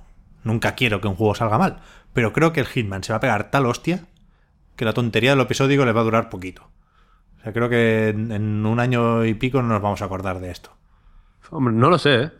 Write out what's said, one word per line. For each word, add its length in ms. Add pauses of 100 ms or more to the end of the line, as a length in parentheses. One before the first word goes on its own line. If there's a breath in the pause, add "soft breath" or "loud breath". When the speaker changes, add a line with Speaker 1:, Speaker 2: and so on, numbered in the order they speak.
(440)
Speaker 1:
nunca 300
quiero 280
que 60
un 80
juego 200
salga 240
mal. 180 (360 soft breath)
Pero 200
creo 180
que 100
el 40
Hitman 380
se 100
va 40
a 20
pegar 320
tal 160
hostia 380 (720)
que 100
la 80
tontería 380
de 40
lo 80
episódico 420
le 60
va 100
a 20
durar 280
poquito. 320 (720)
O 60
sea, 100
creo 160
que 400
en, 220
en 340
un 140
año 440
y 120
pico 260
no 60
nos 160
vamos 180
a 40
acordar 340
de 100
esto. 220 (800)
Speaker 2:
Hombre, 240
no 160
lo 80
sé, 240
¿eh? 160